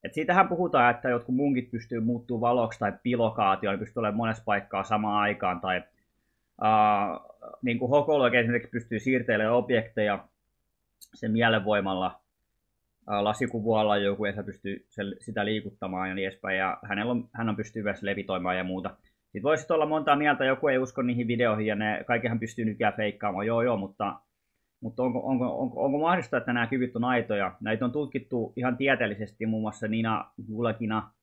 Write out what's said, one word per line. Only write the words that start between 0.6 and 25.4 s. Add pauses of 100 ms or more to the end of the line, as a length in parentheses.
että
jotkut
munkit
pystyy
muuttuu
valoksi
tai (100)
pilokaatioon,
ne
pystyy
olemaan
monessa
paikkaa
samaan
aikaan,
tai, (800)
ää, (420)
niin
kuin
hokologi
esimerkiksi
pystyy
siirtelemään
objekteja (920)
sen
mielenvoimalla. (880)
Ää,
lasikuvu
alla
joku,
ei
sä
pysty
sen,
sitä
liikuttamaan
ja
niin
edespäin.
Ja
hänellä
on,
hän
on
pystyy
myös
levitoimaan
ja
muuta. (360)
Sit
voisit
olla
montaa
mieltä,
joku
ei
usko
niihin
videoihin
ja
ne,
kaikkihan
pystyy
nykyään
feikkaamaan.
Joo,
joo,
mutta, (600)
mutta
onko,
onko,